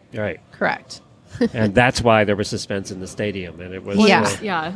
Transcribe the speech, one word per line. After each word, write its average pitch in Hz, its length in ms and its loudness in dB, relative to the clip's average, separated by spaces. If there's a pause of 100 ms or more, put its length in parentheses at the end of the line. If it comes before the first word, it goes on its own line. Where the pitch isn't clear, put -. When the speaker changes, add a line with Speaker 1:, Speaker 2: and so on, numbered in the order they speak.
(140)
Speaker 1:
Right. 104 260 -4 (120)
Speaker 2:
Correct. - 540 -6
<laughs> - 60 -20 (420)
Speaker 1:
And 110 200 0
that's 120 300 4
why 110 220 6
there 101 100 2
was 98 140 -2
suspense 98 420 -6
in 92 80 -12
the 92 80 -12
stadium. 90 540 -8
And 92 120 -14
it 95 100 -12
was 101 140 -4
Speaker 2:
Yeah. 196 260 6
Speaker 1:
uh, - 200 0
Speaker 3:
Yeah, 175 320 -4